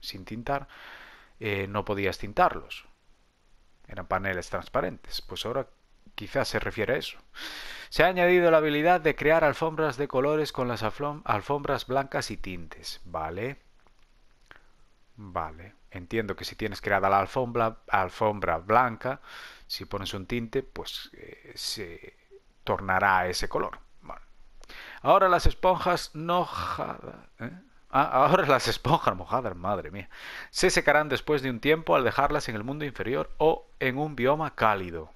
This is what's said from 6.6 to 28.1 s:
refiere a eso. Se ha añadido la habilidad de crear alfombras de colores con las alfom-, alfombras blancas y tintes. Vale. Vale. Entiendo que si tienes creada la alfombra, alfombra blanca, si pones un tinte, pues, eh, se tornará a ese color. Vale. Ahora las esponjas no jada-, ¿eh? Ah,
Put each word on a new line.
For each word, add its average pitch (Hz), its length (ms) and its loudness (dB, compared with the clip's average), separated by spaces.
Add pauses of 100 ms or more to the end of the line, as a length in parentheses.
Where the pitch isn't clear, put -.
refiere 107 340 -2
a 151 40 0
eso. - 200 -10 (720)
Se - 160 6
ha - 20 8
añadido 180 440 6
la 160 80 8
habilidad 156 420 4
de 156 160 2
crear 160 260 6
alfombras 156 540 2
de 143 100 -2
colores 143 460 2
con 127 160 -2
las 110 160 -4
alfom-, 143 400 -4
alfombras 139 600 -2
blancas 135 440 -2
y 101 60 -8
tintes. 85 680 -10
Vale. 87 540 -6 (1600)
Vale. 87 580 -8 (160)
Entiendo 98 460 -4
que - 80 -12
si - 100 -10
tienes 107 260 -6
creada 98 300 2
la 98 80 6
alfombra, 117 600 0 (100)
alfombra 95 680 0
blanca, 117 640 0 (460)
si - 180 -10
pones 98 300 -6
un 95 120 -8
tinte, 120 360 -4
pues, - 520 -12
eh, - 420 -20
se - 600 -10 (460)
tornará 95 560 2
a 90 100 0
ese - 200 -2
color. - 320 -4 (220)
Vale. - 200 -16 (800)
Ahora 185 260 8
las 175 180 6
esponjas - 680 2
no 170 300 0
jada-, - 840 -8 (120)
¿eh? 120 100 -10 (420)
Ah, 131 340 4